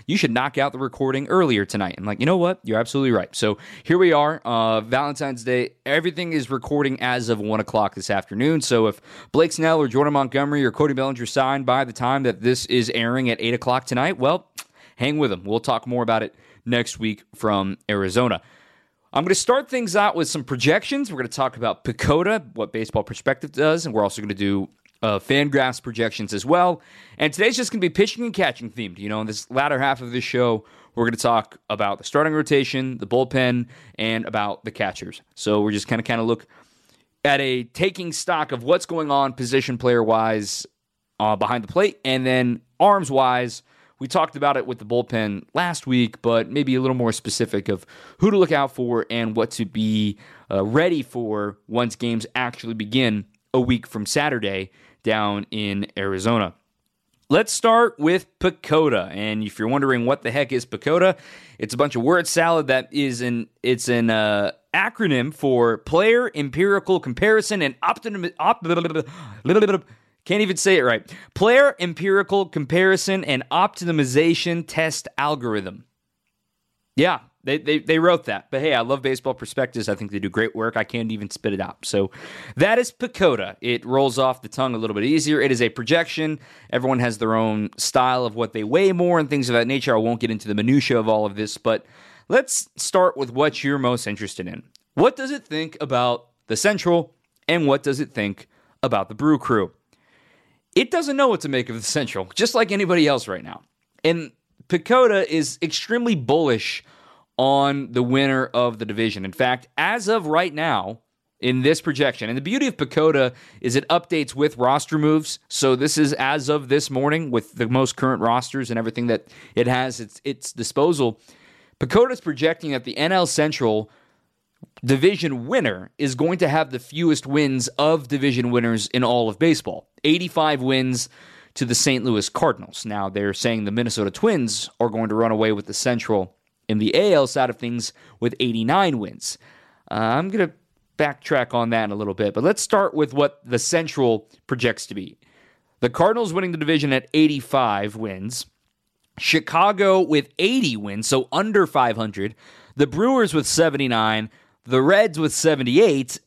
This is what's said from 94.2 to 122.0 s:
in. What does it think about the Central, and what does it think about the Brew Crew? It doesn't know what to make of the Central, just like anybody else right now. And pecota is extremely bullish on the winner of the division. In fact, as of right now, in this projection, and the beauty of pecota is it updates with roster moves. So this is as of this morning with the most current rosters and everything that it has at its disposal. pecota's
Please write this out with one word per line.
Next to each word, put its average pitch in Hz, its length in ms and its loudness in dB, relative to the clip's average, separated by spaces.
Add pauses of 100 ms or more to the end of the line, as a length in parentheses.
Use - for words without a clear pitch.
in. 90 160 -14 (300)
What 185 240 4
does 269 140 -6
it 285 160 -10
think 156 340 -8
about 123 460 0 (220)
the 110 80 -2
Central, 175 580 2 (320)
and 165 200 2
what 139 160 2
does 139 160 -2
it 147 140 -6
think 101 340 -6 (360)
about 110 260 -2
the 110 60 -16
Brew 143 240 2
Crew? 104 320 0 (1080)
It 247 160 2
doesn't 285 240 0
know 269 120 4
what 202 120 0
to 156 80 -8
make 127 220 -2
of 113 60 -8
the 110 60 -12
Central, 104 440 -4 (100)
just 226 180 0
like 226 160 2
anybody 180 380 2
else 131 180 0
right 92 160 -8
now. 92 200 -16 (420)
And 165 260 0 (380)
pecota 208 580 4
is 156 340 -2
extremely 233 540 -2
bullish 135 720 0 (520)
on 139 540 2
the 123 120 0
winner 131 440 2
of 120 320 0
the 113 60 -6
division. 107 400 -2
In 95 80 -8
fact, 127 340 -2 (100)
as 196 320 -2
of 214 180 0
right 156 280 0
now, 113 460 -4 (400)
in 127 220 0
this 156 180 2
projection, 143 480 -2
and 120 80 -4
the 139 60 -8
beauty 254 260 -2
of 202 80 -6
pecota 143 560 2 (280)
is 120 140 -2
it 143 140 0
updates 160 480 0
with 147 200 2
roster 135 420 2
moves. 156 500 0
So 135 260 2
this 143 240 0
is 147 140 4
as 135 360 -2
of 147 200 -2
this 143 220 0
morning 147 420 -2
with 117 220 -2
the 120 120 -2
most 127 300 0
current 131 240 0
rosters 120 500 -2
and 113 80 -4
everything 113 300 -4
that - 200 -2 (280)
it 120 100 4
has 127 340 -2
at 104 220 -16
its - 300 -8
disposal. 135 640 0 (640)
pecota's 233 400 2